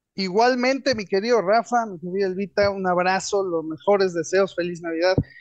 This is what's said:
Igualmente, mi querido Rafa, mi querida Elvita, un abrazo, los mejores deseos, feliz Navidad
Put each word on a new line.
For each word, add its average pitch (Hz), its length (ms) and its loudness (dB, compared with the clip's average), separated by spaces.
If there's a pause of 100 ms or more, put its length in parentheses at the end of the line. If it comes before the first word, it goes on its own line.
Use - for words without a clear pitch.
(160)
Igualmente, 247 800 2
mi 202 100 -8
querido 214 340 2
Rafa, 226 460 0
mi 185 120 -12
querida 180 280 -4
Elvita, 202 440 0
un 196 160 -4
abrazo, 185 580 0
los 165 200 -2
mejores 185 480 0
deseos, 185 440 0
feliz 175 260 -6
Navidad 170 320 0 (260)